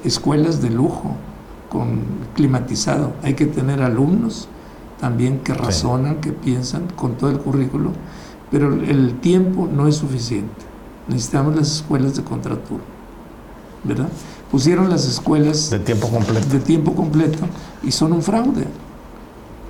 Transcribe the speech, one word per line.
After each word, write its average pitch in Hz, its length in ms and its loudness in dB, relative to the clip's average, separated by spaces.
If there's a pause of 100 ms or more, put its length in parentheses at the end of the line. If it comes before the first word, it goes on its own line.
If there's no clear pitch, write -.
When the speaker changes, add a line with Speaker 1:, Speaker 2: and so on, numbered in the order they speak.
Speaker 1:
escuelas 151 560 2
de 123 80 2
lujo, 127 460 0 (540)
con 120 300 -2 (360)
climatizado. 131 760 2 (120)
Hay 135 100 0
que 143 140 2
tener 135 340 0
alumnos 151 680 2 (540)
también 127 380 2
que - 140 -2
Speaker 2:
Sí. - 60 -2
Speaker 1:
razonan, 127 640 0
que 147 100 -2
piensan 127 520 -2 (120)
con 120 200 -2
todo 135 160 0
el 135 80 0
currículo, 135 520 0 (600)
pero 143 220 4
el 135 460 2
tiempo 185 500 4
no 143 200 4
es 147 80 4
suficiente. 117 560 -4 (560)
Necesitamos 139 460 2
las 151 200 4
escuelas 135 400 0
de - 80 -4
contraturno, - 640 -6 (1000)
¿verdad? 127 240 -2 (440)
Pusieron 170 380 6
las 151 180 4
escuelas 151 640 2
Speaker 2:
De 107 100 2
tiempo 117 280 0
completo. 110 420 2
Speaker 1:
de 139 100 4
tiempo 160 340 4
completo 156 460 2 (440)
y 135 80 0
son 160 220 2
un 165 80 2
fraude, 226 440 2 (1040)